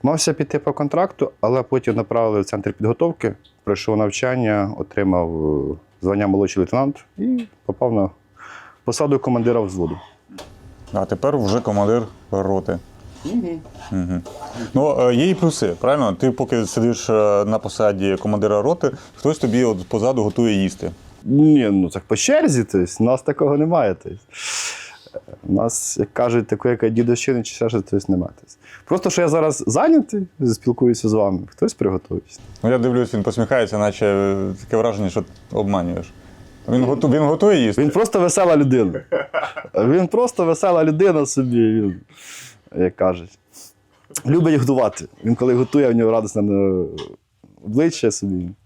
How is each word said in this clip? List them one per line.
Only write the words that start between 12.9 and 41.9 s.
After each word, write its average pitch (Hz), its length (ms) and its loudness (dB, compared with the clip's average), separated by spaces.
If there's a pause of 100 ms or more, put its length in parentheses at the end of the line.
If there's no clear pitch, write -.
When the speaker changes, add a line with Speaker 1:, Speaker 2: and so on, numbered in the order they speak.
Speaker 1:
Мгм. 175 360 -6 (300)
Speaker 2:
Мгм. 90 300 -4 (520)
Ну, 139 260 2
е, 123 160 4
є 151 140 2
і 185 60 2
плюси, 151 440 0
правильно? 127 340 0
Ти 131 180 0
поки 123 340 -2
сидиш, 113 440 -2
е, 113 40 2 (320)
на 107 140 0
посаді 98 600 0
командира 104 420 0
роти, 147 300 0 (240)
хтось 151 220 -2
тобі 123 260 0
от 95 240 -2
позаду 117 360 0
готує 104 380 2
їсти. 90 300 -4 (320)
Speaker 1:
Ні, 143 480 4
ну 95 180 2
так 98 140 -8
по - 120 -2
черзі, 254 480 2
то 98 140 -2
есть, 90 240 -2
у - 20 4
нас 127 180 2
такого 143 360 0
немає. 151 380 2
То - 140 -16
есть. 101 120 -14 (1200)
У - 100 -2
нас, - 440 -2
як - 160 -2
кажуть, 120 340 0
такої, 120 340 -2
як 113 120 0
дідовщини 120 500 0
чи - 120 -10
ще 117 140 -2
щось, 110 140 -2
то - 120 -4
есть, 98 140 -2
немає. 90 260 0
То - 100 -20
есть. - 140 -20 (260)
Просто, - 240 0
що 175 120 0
я 170 60 2
зараз 156 400 0
зайнятий, 208 600 2 (180)
спілкуюся 117 640 0
з 107 40 2
вами, 101 340 2
хтось - 260 -4
приготує. - 480 -4 (420)
Speaker 2:
Ну, 117 80 2
я 127 60 2
дивлюсь, 123 360 0
він 104 100 -2
посміхається, 113 540 0
наче, 104 280 0
е, 98 480 0 (100)
таке - 140 -2
враження, 107 320 0
що 95 140 -4 (280)
обманюєш. 90 640 -2 (540)
Він 127 160 0
готу-, 143 260 0
він 147 120 2
готує 156 400 4
їсти? 110 200 2
Speaker 1:
Він 147 80 2
просто 220 300 0
весела 175 380 4
людина. 127 440 2 (760)
Він 156 320 2
просто 233 380 0
весела 165 380 2
людина 156 420 2
собі, 127 320 0
він, 110 440 2 (760)